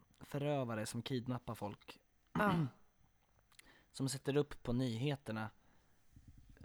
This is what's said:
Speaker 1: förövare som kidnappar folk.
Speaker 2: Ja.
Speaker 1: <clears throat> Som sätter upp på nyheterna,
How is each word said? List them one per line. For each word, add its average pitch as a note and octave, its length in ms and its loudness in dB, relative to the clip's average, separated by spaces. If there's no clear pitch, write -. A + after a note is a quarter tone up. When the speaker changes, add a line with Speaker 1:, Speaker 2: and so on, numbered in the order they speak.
Speaker 1:
förövare C3+ 680 0
som A#2+ 160 -2
kidnappar B2 540 -2
folk. - 440 -8
Speaker 2:
Ja. F3 380 4
Speaker 1:
<clears throat> - 1200 -20
Som C3+ 160 0
sätter C3+ 260 0
upp C#3+ 280 2
på B2 100 0
nyheterna, A#2 760 0